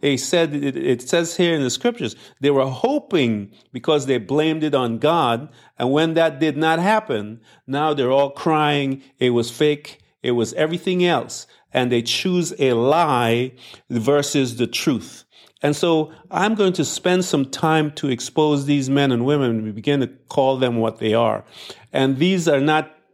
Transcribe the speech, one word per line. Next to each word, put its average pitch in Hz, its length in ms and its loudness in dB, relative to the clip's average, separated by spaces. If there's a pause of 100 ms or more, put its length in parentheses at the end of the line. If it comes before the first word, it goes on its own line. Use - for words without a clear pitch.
they 143 140 2
said, 165 380 0
it, 143 220 -4
it 135 260 0
says 170 340 -2
here 170 160 2
in 151 100 0
the 127 60 0
scriptures, 233 460 -4 (260)
they 143 120 2
were 135 160 2
hoping 131 800 0 (220)
because 135 340 -2
they 131 120 0
blamed 151 440 -2
it 151 100 -2
on 120 260 0
God. 147 500 0 (320)
And 123 100 0
when 160 240 2
that 160 240 2
did 147 180 0
not 160 220 0
happen, 139 640 -2 (260)
now 147 260 -2
they're 131 200 0
all 139 180 2
crying, 147 720 0 (160)
"It 127 120 2
was 120 200 0
fake, 151 480 -2 (240)
it 123 80 -2
was 120 220 0
everything 175 520 -2
else." - 440 -2 (260)
And 123 160 0
they 120 120 2
choose 180 580 -2
a 131 140 2
lie 127 800 2 (360)
versus 127 680 0
the 117 100 0
truth. - 560 -4 (360)
And 147 140 0
so 160 380 0 (180)
I'm 202 240 0
going 190 200 2
to 165 100 0
spend 180 400 0
some 139 220 0
time 156 460 0
to 147 160 -6
expose 143 580 0
these 143 220 0
men 139 220 2
and 120 140 0
women 139 260 2
and 110 140 -2
we 107 80 -6
begin 139 280 -2
to 123 100 -2 (180)
call 135 280 2
them 123 200 0
what 113 240 -2
they 110 140 0
are. 110 300 0 (480)
And 135 260 0
these 175 280 2
are 143 140 2
not 151 340 0 (200)